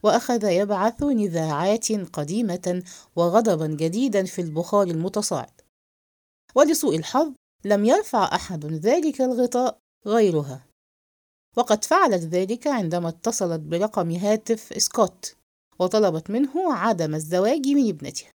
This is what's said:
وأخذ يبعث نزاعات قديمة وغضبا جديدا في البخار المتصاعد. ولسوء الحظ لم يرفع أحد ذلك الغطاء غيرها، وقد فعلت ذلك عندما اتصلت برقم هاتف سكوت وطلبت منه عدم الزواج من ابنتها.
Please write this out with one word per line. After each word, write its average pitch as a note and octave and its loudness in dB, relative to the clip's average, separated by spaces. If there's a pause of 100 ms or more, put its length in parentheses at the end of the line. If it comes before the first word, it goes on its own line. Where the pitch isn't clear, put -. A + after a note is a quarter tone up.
وأخذ A3 2
يبعث G3+ 0
نزاعات G3 0
قديمة F3+ -4 (320)
وغضبا E3+ 2
جديدا F#3+ 0
في F#3 -6
البخار E3+ 0
المتصاعد. E3+ -4 (920)
ولسوء D4 4
الحظ C4 0 (320)
لم G3+ 2
يرفع B3+ 2
أحد D#3+ -6
ذلك A#3 0
الغطاء B3 0 (280)
غيرها، E3 2 (920)
وقد A3 0
فعلت C#4+ 2
ذلك F#3 -2
عندما F3 -2
اتصلت E3+ -4
برقم E3+ -2
هاتف G#3+ -2
سكوت - -2 (440)
وطلبت F3+ 0
منه C#4+ 0
عدم F3 -2
الزواج F#3+ 0
من C#4 2
ابنتها. D3 -10